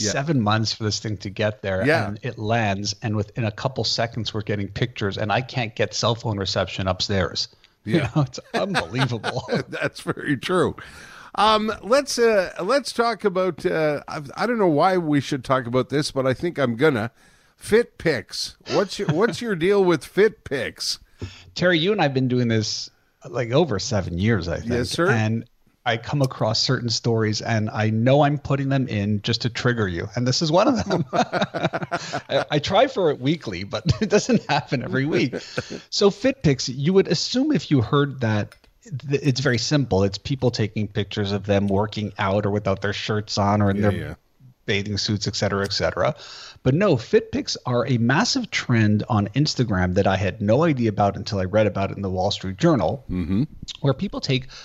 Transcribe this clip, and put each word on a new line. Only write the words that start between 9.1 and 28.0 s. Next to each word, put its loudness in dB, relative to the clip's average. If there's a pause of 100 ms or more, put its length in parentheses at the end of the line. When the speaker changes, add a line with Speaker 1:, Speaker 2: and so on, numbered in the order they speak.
Speaker 1:
<laughs> -6
That's -6
very -4
true. 0 (640)
Um, 2 (100)
let's, 0
uh, 4 (100)
let's 0
talk 0
about, 0
uh, 0
I, -8 (160)
I -2
don't 0
know 4
why 4
we 2
should -4
talk 2
about 0
this, -2
but -2
I 2
think -6
I'm 0
gonna. 2 (460)
Fit 0
pics. -4 (160)
What's 0
your, -4
what's 2
your -2
deal 4
with 4
fit 2
pics? -4 (560)
Speaker 2:
Terry, 4
you 2
and 0
I 4
have 0
been 2
doing 2
this, -2 (380)
like, -4
over 2
seven -2
years, 2
I -4
think. -4
Speaker 1:
Yes, -2
sir. 0
Speaker 2:
And 0 (400)
I 0
come -2
across 0
certain 0
stories, 0
and 0
I 0
know 4